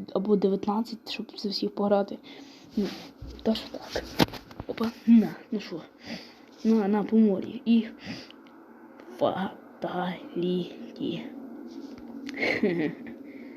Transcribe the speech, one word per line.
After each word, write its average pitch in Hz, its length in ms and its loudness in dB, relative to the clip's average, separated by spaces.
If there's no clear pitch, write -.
або 208 220 4
дев'ятнадцять, 202 760 0
щоб - 260 -8
за 208 120 -4
всіх 202 260 -4
пограти. 202 420 2
Ну, 202 80 2
та 220 120 2
що - 160 -6
так. - 320 -6
Опа, 226 240 -2
на, 214 280 8
ну 214 80 0
що. 175 220 -8
На, 220 240 6
на, 208 160 4
по 220 140 4
морі. 214 480 4
І 226 200 6
фаталіті. - 2000 -4
<laughs> 165 300 2